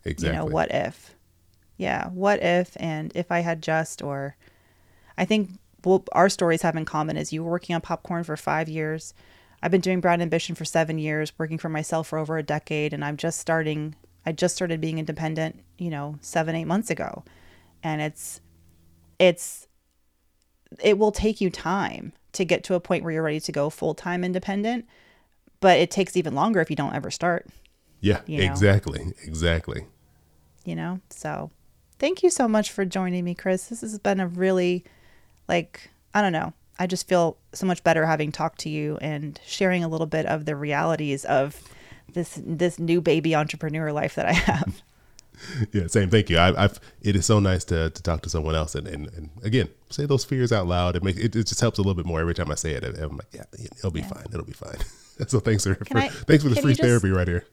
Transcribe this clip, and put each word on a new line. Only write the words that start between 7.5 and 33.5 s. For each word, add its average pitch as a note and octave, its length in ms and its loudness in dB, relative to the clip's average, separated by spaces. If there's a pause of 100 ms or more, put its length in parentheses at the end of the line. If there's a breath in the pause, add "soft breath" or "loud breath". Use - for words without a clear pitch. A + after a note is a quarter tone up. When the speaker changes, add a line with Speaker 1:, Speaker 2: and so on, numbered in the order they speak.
Speaker 2:
working F3 240 -4
on E3 80 -2
Popcorn E3+ 420 -6
for D#3 140 -6
five D#3 320 -2
years. D#3 420 -6 (500 soft breath)
I've - 80 0
been F3+ 120 6
doing F#3 180 0
Brand F3 220 2
Ambition E3 320 -2
for D#3+ 100 -10
seven D#3+ 340 0
years, D3+ 400 -4
working D#3+ 200 -4
for E3 100 -6
myself D#3 400 -2
for D#3 100 -4
over D#3 200 -2
a D#3 40 -4
decade, D3+ 520 -4
and D3 100 -6
I'm D3 120 -4
just D#3+ 220 -4
starting, D#3 560 -2 (320)
I E3 60 -4
just E3+ 240 0
started E3+ 240 -2
being D#3+ 180 -4
independent, D#3+ 640 -4 (180)
you F3 120 -4
know, D3 300 -6
seven, D#3+ 360 -2
eight E3 100 -4
months F#3+ 240 0
ago. - 320 -6 (600 soft breath)
And D#3 180 -2
it's, - 400 -8 (800)
it's, - 460 4 (1160)
it G#3 160 6
will G#3+ 140 4
take G#3+ 280 0
you F#3+ 100 2
time F3 600 -4 (200)
to F#3+ 120 -2
get E3+ 200 2
to F#3 100 0
a F3 60 2
point E3+ 240 -2
where E3 80 -2
you're D#3+ 100 0
ready D#3 180 0
to D#3 120 -8
go D3 180 0
full-time F3 540 -4
independent, G3+ 640 -2 (720 soft breath)
but F3+ 180 8
it E3 140 4
takes F#3 240 0
even D#3+ 180 0
longer F#3 260 2
if D#3 100 -2
you D3 60 -2
don't C#3+ 180 -2
ever D#3 160 -6
start. - 360 -2 (540)
Speaker 1:
Yeah, G2+ 260 2
Speaker 2:
You D#3 120 -4
know? F#2+ 120 2
Speaker 1:
exactly, F#2 600 2 (120)
exactly. D#2+ 600 -2 (800)
Speaker 2:
You E3+ 120 -6
know, F3 240 -6 (100)
so D#3 400 -10 (500)
thank E4+ 240 0
you F4 60 6
so B3 180 2
much G#3+ 240 2
for G3 120 -2
joining F3+ 400 -2
me, F3 100 -4
Chris. F#3 320 -2